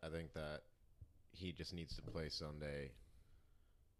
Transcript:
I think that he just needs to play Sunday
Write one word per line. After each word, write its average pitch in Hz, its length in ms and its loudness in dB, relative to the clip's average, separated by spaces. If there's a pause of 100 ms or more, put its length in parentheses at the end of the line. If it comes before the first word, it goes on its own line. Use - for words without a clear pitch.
I 80 40 2
think 82 240 2
that 76 300 2 (680)
he 92 220 2
just 80 200 0
needs 82 220 2
to - 60 2
play 80 280 2
Sunday 73 640 2 (1080)